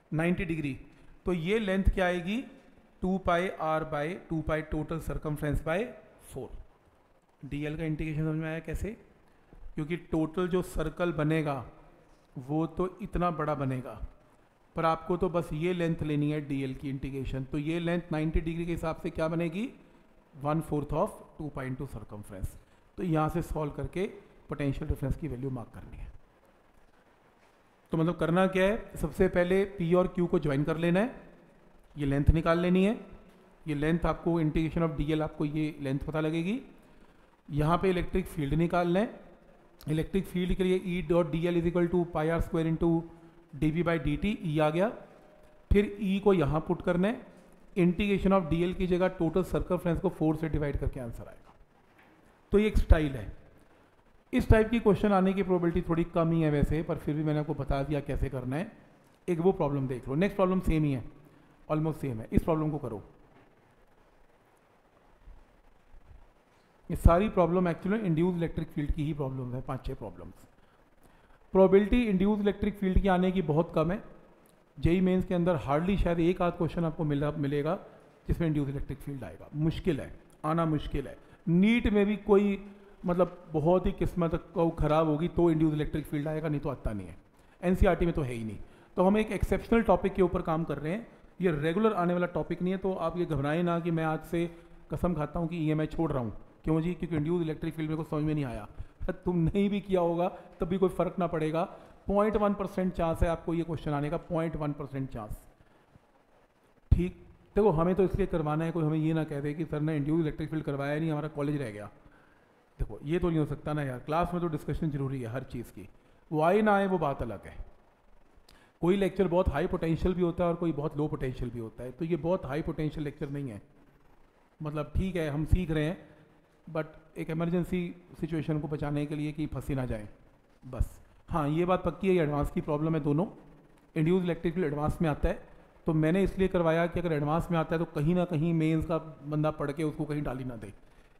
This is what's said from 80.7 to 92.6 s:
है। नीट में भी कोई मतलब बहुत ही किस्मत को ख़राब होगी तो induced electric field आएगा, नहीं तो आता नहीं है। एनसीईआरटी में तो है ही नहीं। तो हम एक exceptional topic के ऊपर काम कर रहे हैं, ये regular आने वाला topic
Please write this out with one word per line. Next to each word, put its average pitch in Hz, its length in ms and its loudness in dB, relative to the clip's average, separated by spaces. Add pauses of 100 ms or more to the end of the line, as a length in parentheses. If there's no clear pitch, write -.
है। - 100 -14 (300)
नीट 196 400 4
में 202 180 6
भी 208 120 0
कोई 202 420 4 (460)
मतलब 175 320 2 (160)
बहुत 175 320 4
ही 202 60 2
किस्मत 170 440 0 (180)
को 170 180 2
ख़राब 156 360 4
होगी 151 220 2
तो 170 220 4
induced 156 240 4
electric 151 300 -2
field 147 220 -4
आएगा, 156 220 -4
नहीं 147 120 0
तो 156 80 -4
आता 123 240 -6
नहीं 95 140 -8
है। 82 100 -16 (440)
एनसीईआरटी 180 440 4
में 165 100 0
तो 165 60 0
है 127 120 -2
ही 113 100 -6
नहीं। 104 140 -8 (400)
तो 180 60 6
हम 202 140 6
एक 214 140 0
exceptional 196 520 2
topic 190 300 4
के 196 80 0
ऊपर 175 220 4
काम 165 200 0
कर 147 140 -4
रहे 151 160 -4
हैं, 233 140 -8 (340)
ये 180 100 4
regular 165 440 2
आने 175 180 2
वाला 175 160 2
topic 170 320 -4